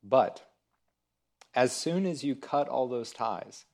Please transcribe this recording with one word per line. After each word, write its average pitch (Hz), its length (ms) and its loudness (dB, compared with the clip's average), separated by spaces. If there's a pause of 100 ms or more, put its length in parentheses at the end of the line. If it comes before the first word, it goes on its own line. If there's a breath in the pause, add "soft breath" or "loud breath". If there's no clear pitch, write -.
But 110 460 2 (1040)
as 123 180 4
soon 180 340 -2
as 147 180 -4
you 139 100 0
cut 143 340 -2
all 127 200 0
those 120 240 -6
ties 104 600 -6